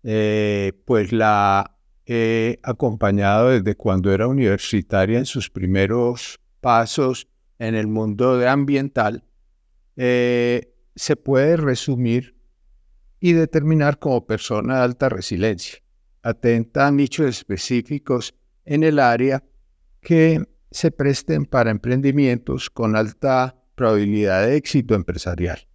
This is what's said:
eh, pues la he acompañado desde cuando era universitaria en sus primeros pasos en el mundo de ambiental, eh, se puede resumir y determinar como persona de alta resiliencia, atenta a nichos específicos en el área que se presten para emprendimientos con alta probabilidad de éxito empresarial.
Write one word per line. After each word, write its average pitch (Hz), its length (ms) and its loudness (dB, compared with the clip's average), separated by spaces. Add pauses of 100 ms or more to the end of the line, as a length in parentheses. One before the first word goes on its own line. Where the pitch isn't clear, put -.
eh, 107 680 0 (120)
pues 107 280 0
la 101 640 2 (260)
he 113 600 -2
acompañado 107 840 0
desde 104 260 0
cuando 95 360 0
era 101 140 0
universitaria 107 960 0
en 123 60 -6
sus - 240 -8
primeros 98 920 -2 (200)
pasos 123 680 0 (320)
en 113 160 -4
el 107 100 -2
mundo 110 520 0
de 123 100 2
ambiental, 135 760 0 (720)
eh, 123 800 0 (220)
se - 180 -2
puede 139 420 2
resumir 127 800 -2 (840)
y 175 140 2
determinar 156 680 0
como 127 260 -2
persona 110 520 -2
de 127 40 2
alta 123 260 0
resiliencia, 95 680 -4 (460)
atenta 117 640 0
a - 20 2
nichos 143 360 0
específicos 123 1080 -4 (300)
en 151 180 -2
el 151 160 2
área 131 460 2 (560)
que 160 440 4 (280)
se - 180 -2
presten 143 540 -2
para 117 260 0
emprendimientos 131 1000 0
con 110 260 -2
alta 127 600 -2 (180)
probabilidad 104 720 2
de 139 100 2
éxito 120 380 0
empresarial. 87 800 -6